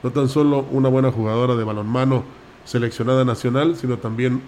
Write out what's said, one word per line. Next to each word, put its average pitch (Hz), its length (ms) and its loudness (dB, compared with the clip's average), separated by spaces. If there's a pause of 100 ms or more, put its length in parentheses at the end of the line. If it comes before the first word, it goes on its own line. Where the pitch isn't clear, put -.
no 127 80 -4
tan 135 180 0
solo 143 420 2
una 135 180 2
buena 131 220 4
jugadora 113 440 0
de 113 100 0
balonmano 113 580 0 (420)
seleccionada 123 600 0
nacional, 131 520 0
sino 127 220 -4
también 127 500 -2